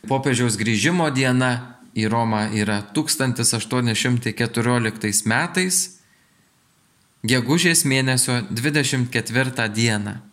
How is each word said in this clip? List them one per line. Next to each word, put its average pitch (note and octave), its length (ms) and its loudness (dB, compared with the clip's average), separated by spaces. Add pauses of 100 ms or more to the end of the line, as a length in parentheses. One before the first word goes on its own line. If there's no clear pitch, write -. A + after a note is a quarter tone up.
popiežiaus B2 480 2
grįžimo A#2 560 0
diena B2+ 640 0 (200)
į A2 120 0
Romą A2 380 0 (100)
yra G#2 260 0
tūkstantis B2+ 760 -2
aštuoni A#2+ 400 0
šimtai A#2+ 360 0
keturioliktais A2+ 960 0
metais, F3 540 0 (1400)
gegužės C#3+ 600 2
mėnesio C3 640 0
dvidešimt B2+ 640 0
ketvirtą B2 560 -2
dieną. G#2+ 480 0 (180)